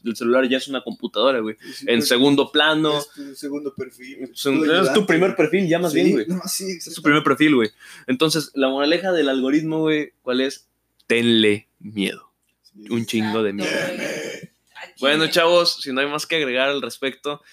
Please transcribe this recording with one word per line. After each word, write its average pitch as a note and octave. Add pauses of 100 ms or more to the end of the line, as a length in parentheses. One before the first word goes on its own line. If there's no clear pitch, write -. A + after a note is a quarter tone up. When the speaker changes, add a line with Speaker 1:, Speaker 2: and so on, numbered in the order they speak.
Speaker 1:
el A#2
celular B2
ya C3
es B2+
una C3
computadora, A#2
güey. A2
Speaker 2:
Sí, -
sí, -
Speaker 1:
En - (100)
Speaker 2:
pero A2+
Speaker 1:
segundo C#3
plano. D3+
Speaker 2:
es -
tu C#3
segundo C#3+
perfil, B2+
Speaker 1:
Es -
un, C#3
Speaker 2:
tu D#3
Speaker 1:
es D3
tu E3
Speaker 2:
ayudante, G3
Speaker 1:
primer F3
Speaker 2:
güey. -
Speaker 1:
perfil, F3+
ya E3+
más F3
Speaker 2:
Sí, D#3+
Speaker 1:
bien, F#3+
güey. A#2
Speaker 2:
no, F3+
sí, F#3
Speaker 1:
Es -
tu E3
Speaker 2:
exactamente. E3
Speaker 1:
primer D3+
perfil, D#3
güey. A2 (360)
Entonces, D3+
la C3+
moraleja D#3
del D#3
algoritmo, D3+
güey, D#3 (100)
¿cuál B2+
es? - (400)
Tenle A2+ (140)
miedo. G#2 (300)
Speaker 2:
Sí. G#2+
Speaker 1:
Un A#2
chingo A2
de G#2
Speaker 3:
Exacto, G2+ (180)
Speaker 1:
miedo. -
Speaker 3:
güey. - (340)
Aquí, -
Speaker 1:
Bueno, C#3+
Speaker 3:
güey. D#3
Speaker 1:
chavos, E3+
si C3+
no B2+
hay C#3
más D3
que E3
agregar C3
al C#3+
respecto, C3+ (100)